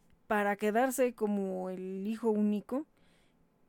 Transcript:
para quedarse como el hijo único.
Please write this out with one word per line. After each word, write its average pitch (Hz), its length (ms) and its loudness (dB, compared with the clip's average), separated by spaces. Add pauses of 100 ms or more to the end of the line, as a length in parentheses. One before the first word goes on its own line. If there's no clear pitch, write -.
(280)
para 202 300 2
quedarse 247 580 2
como 190 540 -2
el 185 360 -6
hijo 226 260 -2
único. 208 540 0 (840)